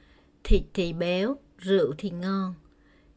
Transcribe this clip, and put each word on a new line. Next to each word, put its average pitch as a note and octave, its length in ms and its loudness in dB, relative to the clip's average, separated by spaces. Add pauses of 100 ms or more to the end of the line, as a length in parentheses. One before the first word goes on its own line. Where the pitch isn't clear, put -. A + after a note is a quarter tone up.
(440)
Thịt G3 180 6 (120)
thì E3+ 180 0
béo, F3+ 440 -2 (220)
rượu F3+ 400 2
thì G3+ 120 -6
ngon. F#3 440 -4 (640)